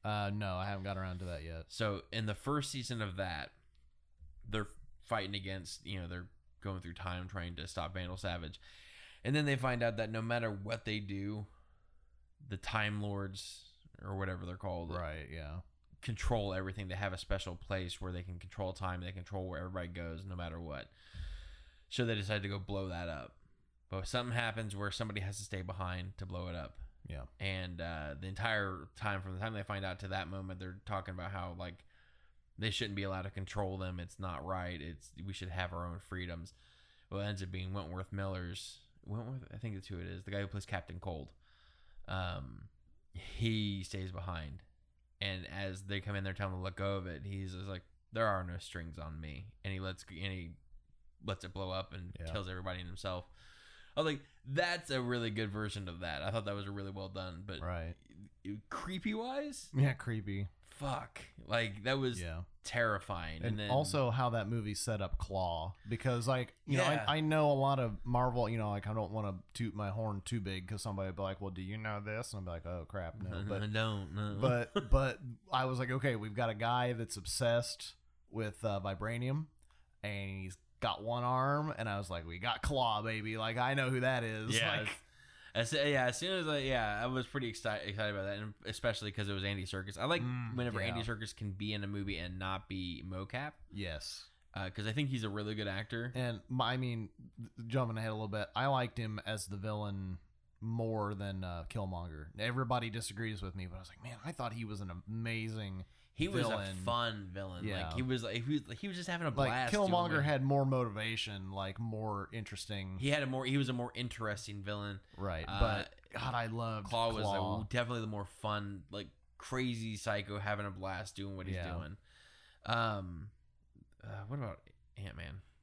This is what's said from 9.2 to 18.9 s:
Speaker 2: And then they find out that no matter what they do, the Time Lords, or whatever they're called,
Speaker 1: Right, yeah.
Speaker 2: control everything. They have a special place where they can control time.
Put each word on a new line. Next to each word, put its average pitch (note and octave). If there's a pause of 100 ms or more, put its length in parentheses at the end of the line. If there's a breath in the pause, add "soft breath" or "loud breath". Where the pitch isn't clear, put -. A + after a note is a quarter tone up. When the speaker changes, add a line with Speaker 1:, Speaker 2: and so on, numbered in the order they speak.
Speaker 2:
And C#3
then D3+
they C#3
find B2
out A2+
that A2
no A2+
matter A#2
what G#2
they G#2+
do, G2+ (1000 soft breath)
the G2+
Time G#2
Lords, G2 (380)
or G2
whatever F#2
they're F2+
called, F2
Speaker 1:
Right, D#2
yeah. D#2+ (400)
Speaker 2:
control G#2+
everything. F#2+
They F2+
have F#2+
a F#2
special F#2
place F#2
where F#2
they F2+
can F2+
control F#2
time. F2+